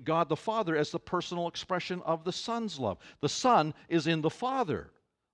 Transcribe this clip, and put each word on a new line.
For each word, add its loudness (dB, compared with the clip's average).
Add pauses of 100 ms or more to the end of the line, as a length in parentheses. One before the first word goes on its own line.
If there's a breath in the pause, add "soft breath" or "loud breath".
God 2
the 4
Father 0
as 2
the -4
personal -4
expression -4
of 0
the -4
Son's -4
love. -2 (240 loud breath)
The 2
Son 4 (120)
is 2
in 2
the 2
Father -2 (440)